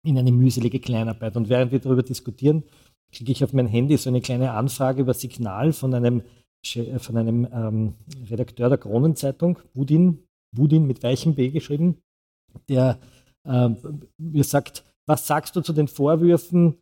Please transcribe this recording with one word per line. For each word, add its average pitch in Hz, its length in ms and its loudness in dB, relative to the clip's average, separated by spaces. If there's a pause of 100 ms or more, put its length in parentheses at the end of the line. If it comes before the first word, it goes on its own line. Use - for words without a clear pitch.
in 143 100 2
eine 127 140 2
mühselige 123 480 2
Kleinarbeit? 113 580 -4
Und 110 120 -4
während 123 240 0
wir 131 80 0
darüber 127 240 0
diskutieren, 139 580 -2 (500)
kriege 123 200 -6
ich 143 100 -2
auf 131 100 -2
mein 131 140 2
Handy 123 300 2
so - 120 -2
eine 127 120 0
kleine 127 320 -2
Anfrage 131 500 -2
über 123 120 0
Signal 117 580 -4
von 131 220 -4
einem 120 280 0 (420)
Che-, 120 360 -6
von 117 160 -6
einem, 113 360 0
ähm, 110 420 -4 (360)
Redakteur 120 380 -4
der 135 100 2
Kronenzeitung, 143 800 0 (160)
Wudin, 151 480 2 (340)
Wudin 151 300 4
mit 127 160 -4
weichem 135 320 0
B 131 160 0
geschrieben, 156 460 -2 (720)
der, 127 300 2 (460)
ähm, 123 320 2 (400)
mir 151 280 0
sagt, - 400 -4 (240)
„Was 151 180 0
sagst 151 300 -4
du 175 40 0
zu 165 120 -6
den 147 160 0
Vorwürfen 170 920 2